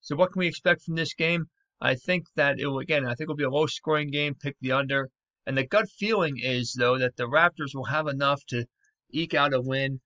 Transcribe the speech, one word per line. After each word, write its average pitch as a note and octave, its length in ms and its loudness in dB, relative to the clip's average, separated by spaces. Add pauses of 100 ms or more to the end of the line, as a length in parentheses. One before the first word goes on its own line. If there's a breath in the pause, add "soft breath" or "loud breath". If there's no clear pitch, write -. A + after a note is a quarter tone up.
So D3 160 -6
what F3+ 160 4
can F#3 80 -2
we F3+ 60 2
expect E3+ 340 0
from E3 140 -6
this E3 180 -2
game? E3+ 320 0 (340)
I C3 160 0
think F3 300 -4 (100)
that C#3+ 240 2
it C#3+ 80 -2
will, C3+ 120 -2
again, C#3 260 0
I B2 40 -4
think C3+ 180 -6
it'll D3+ 80 -4
be D3 80 -2
a C3+ 60 0
low-scoring D3+ 600 0
game, D3 240 -2
pick C#3+ 260 -8
the B2+ 140 -2
under. C3+ 380 0 (340)
And C3+ 120 -2
the C3+ 80 0
gut G3+ 240 2
feeling G3 480 0
is, B2 400 -2
though, B2 200 4
that B2+ 180 0
the B2 140 -4
Raptors D#3 440 2
will C3+ 120 -6
have D3+ 220 -2
enough C#3 400 0
to A#2+ 180 -4 (440)
eke D#3+ 260 -4
out C#3+ 180 4
a B2+ 80 2
win C3+ 440 -2